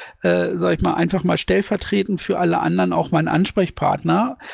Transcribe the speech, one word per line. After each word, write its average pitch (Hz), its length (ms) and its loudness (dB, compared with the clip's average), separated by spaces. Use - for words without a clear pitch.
äh, 175 340 0
sag 165 200 0
ich - 40 -4
mal, 175 120 0
einfach 175 300 0
mal 175 140 2
stellvertretend 196 840 0
für 180 180 -2
alle 175 200 2
anderen 180 340 0
auch 165 180 0
mein 160 160 2
Ansprechpartner. 185 1080 0